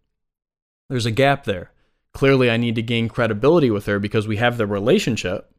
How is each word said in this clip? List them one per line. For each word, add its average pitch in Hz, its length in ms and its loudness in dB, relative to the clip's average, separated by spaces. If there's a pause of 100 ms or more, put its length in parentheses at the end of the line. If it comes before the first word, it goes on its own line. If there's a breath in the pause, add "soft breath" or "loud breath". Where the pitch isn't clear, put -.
(880)
There's 120 180 -4
a 120 40 -2
gap 135 340 0
there. 92 260 -8 (440)
Clearly, 135 360 4
I 117 80 2
need 117 160 0
to 117 80 -4
gain 113 260 -2
credibility 123 600 2
with 104 160 -2
her 101 120 0
because 104 300 -2
we 110 80 -2
have 120 220 0
the 107 80 0
relationship, 104 920 -2